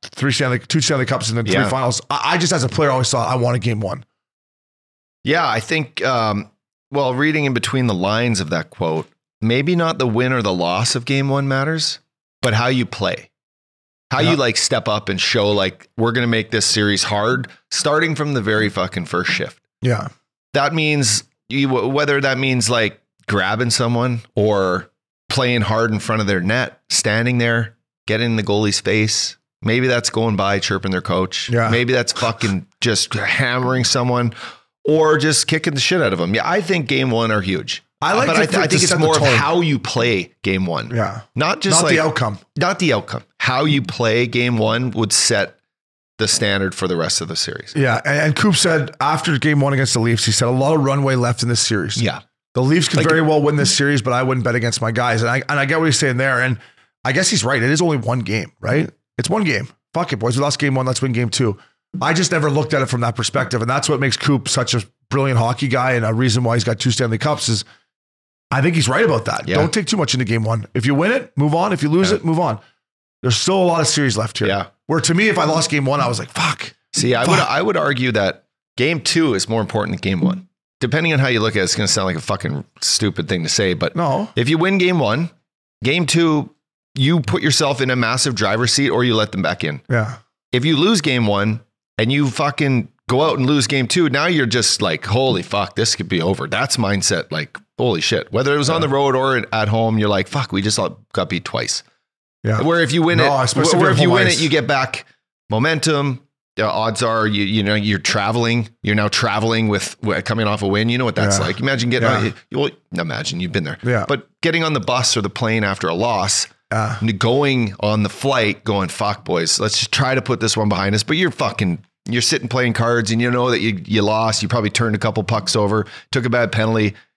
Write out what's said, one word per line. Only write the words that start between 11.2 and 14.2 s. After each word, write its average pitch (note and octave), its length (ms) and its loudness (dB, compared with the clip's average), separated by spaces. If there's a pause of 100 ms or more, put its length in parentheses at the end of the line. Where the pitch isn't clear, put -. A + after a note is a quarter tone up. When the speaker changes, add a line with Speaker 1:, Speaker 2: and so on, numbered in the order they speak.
Speaker 2:
one C#3 180 0
matters, C#3+ 520 -2 (420)
but A#2+ 120 2
how A#2 140 2
you B2+ 180 0
play. - 440 -6 (840)
How C3 100 0